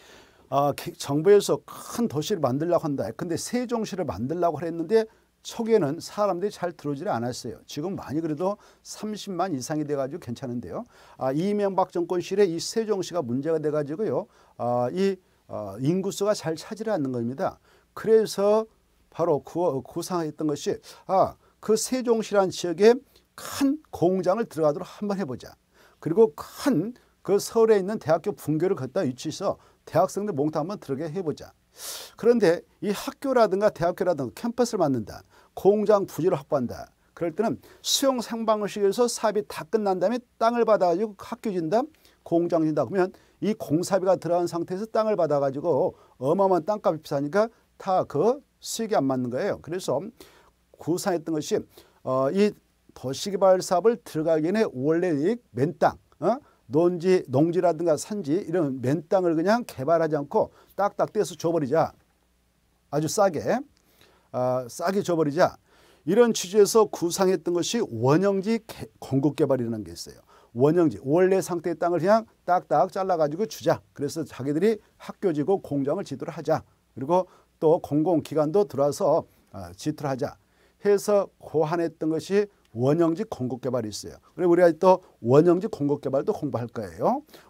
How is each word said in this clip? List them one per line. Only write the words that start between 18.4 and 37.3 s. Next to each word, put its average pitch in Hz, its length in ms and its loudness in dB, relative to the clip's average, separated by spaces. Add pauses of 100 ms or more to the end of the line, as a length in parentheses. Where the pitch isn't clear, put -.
바로 160 320 0
구-, 143 420 -2
구상했던 165 640 -6
것이, 151 280 -4 (300)
아, 185 300 2 (240)
그 214 160 2
세종시라는 220 760 0
지역에 180 440 4 (420)
큰 277 420 -2 (120)
공장을 185 540 0
들어가도록 156 420 -2 (140)
한번 202 180 -4
해보자. 131 360 -8 (460)
그리고 208 340 4
큰 226 580 -2 (300)
그 202 160 2
서울에 220 400 4
있는 190 200 -2
대학교 170 340 0
분교를 160 440 -2
갖다 135 300 -4
유치해서 147 520 -6 (260)
대학생들 190 500 0
몽타 147 260 -2
한번 175 200 -6
들어게 139 280 -6
해보자. 156 440 -8 (640)
그런데 208 440 4 (200)
이 196 100 -4
학교라든가 214 800 2
대학교라든가 170 640 -2
캠퍼스를 233 440 -2
만든다. 135 440 -2 (320)
공장 202 520 4
부지를 175 320 -2
확보한다. 120 520 -4 (240)
그럴 170 180 -6